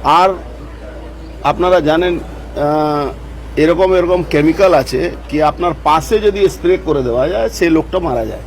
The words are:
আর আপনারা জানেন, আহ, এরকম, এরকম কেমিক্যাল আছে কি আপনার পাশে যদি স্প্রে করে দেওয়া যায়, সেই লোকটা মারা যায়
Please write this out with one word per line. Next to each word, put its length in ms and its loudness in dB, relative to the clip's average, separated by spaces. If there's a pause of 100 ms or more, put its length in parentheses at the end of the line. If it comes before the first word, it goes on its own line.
আর 260 4 (1120)
আপনারা 360 2
জানেন, 400 2
আহ, 920 -2 (460)
এরকম, 340 4
এরকম 360 2
কেমিক্যাল 440 4
আছে 380 0 (180)
কি 120 0
আপনার 300 0 (120)
পাশে 360 2
যদি 300 2
স্প্রে 360 0
করে 180 0
দেওয়া 260 0
যায়, 200 0
সেই 200 0
লোকটা 300 0
মারা 260 -2
যায় 220 -8